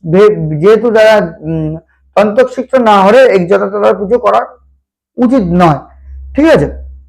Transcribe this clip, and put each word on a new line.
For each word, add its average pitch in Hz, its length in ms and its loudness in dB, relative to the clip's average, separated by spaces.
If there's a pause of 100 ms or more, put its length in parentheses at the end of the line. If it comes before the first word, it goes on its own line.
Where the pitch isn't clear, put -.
(100)
ভে-, 165 480 0
যেহেতু 214 320 2
যারা, 214 500 2
উম, 156 360 -8 (400)
তন্ত্র 214 320 0
শিক্ষা 254 300 -4
না 214 240 2
হলে 208 160 4
এক 196 300 2
জটা 196 100 0
তারা 202 340 -2
পুজো 208 260 -4
করা 214 280 -2 (720)
উচিত 247 280 0
নয়, 170 340 0 (560)
ঠিক 311 160 2
আছে? 151 200 2 (380)